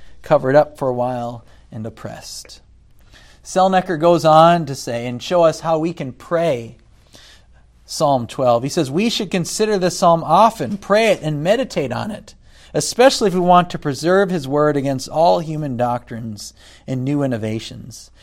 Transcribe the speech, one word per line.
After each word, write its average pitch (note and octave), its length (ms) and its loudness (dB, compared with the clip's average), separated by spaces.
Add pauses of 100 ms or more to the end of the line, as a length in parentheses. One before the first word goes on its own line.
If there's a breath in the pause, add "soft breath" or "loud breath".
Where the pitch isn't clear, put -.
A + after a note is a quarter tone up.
(220 soft breath)
covered C3+ 340 2
up D3+ 200 2
for C3+ 120 -2
a B2+ 60 -2
while, B2 500 -6 (260 soft breath)
and A2+ 160 -12
oppressed." - 720 -16 (840 soft breath)
Selnecker F#3 540 0
goes E3+ 260 4
on D#3+ 420 6
to C#3 80 -8
say A#2+ 320 -8
and B2 160 -8
show F3 220 2
us D#3 160 2
how D#3+ 180 -2
we E3 140 -4
can C#3 200 -10
pray C#3 680 -4 (1080 soft breath)
Psalm C3+ 400 0
twelve. B2 380 0
He C#3 40 -4
says, C3+ 220 -2
"We G3 180 0
should G#3 220 -6
consider G3+ 480 -2
this F3+ 180 -2
psalm E3+ 280 2
often, F#3+ 540 2
pray A3 340 2
it, - 100 -4
and D3+ 220 -4
meditate F#3 480 -2
on A#2 180 -6
it, - 240 -16 (400 soft breath)
especially A3+ 540 2
if F3 60 -2
we F#3 60 0
want F3 300 4
to - 80 -10
preserve E3+ 500 0
his D#3 200 -4
word D3 280 2
against C3+ 320 -4
all E3+ 300 2
human D3+ 400 -6
doctrines A#2 720 -6 (340 soft breath)
and C3 180 -6
new C#3+ 180 -2
innovations. A2+ 880 -8 (120 soft breath)